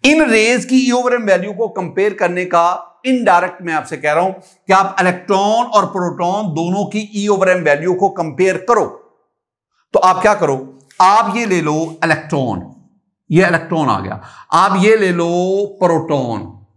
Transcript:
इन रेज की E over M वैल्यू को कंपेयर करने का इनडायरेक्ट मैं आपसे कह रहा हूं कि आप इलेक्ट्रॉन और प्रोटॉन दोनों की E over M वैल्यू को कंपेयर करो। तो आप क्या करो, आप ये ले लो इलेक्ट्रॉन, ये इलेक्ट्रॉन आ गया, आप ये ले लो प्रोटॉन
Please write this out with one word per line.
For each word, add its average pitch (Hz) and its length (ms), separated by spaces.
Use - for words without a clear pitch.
इन 311 200
रेज 226 400
की 254 260
E 240 40
over 247 220
M 226 80
वैल्यू 196 280
को 214 160
कंपेयर 190 440
करने 180 320
का 175 460
इनडायरेक्ट 190 560
मैं 170 120
आपसे 156 240
कह 151 160
रहा 165 100
हूं 190 80
कि - 420
आप 190 280
इलेक्ट्रॉन 202 640
और 208 200
प्रोटॉन 180 680
दोनों 180 320
की 208 160
E 208 140
over 190 180
M 180 140
वैल्यू 151 300
को 185 160
कंपेयर 180 600
करो। 214 160
तो - 60
आप 180 220
क्या 208 120
करो, 143 460
आप 202 360
ये 233 80
ले 180 160
लो 156 420
इलेक्ट्रॉन, 139 600
ये 180 180
इलेक्ट्रॉन 165 420
आ 98 100
गया, 98 220
आप 190 300
ये 220 140
ले 190 140
लो 170 180
प्रोटॉन 143 880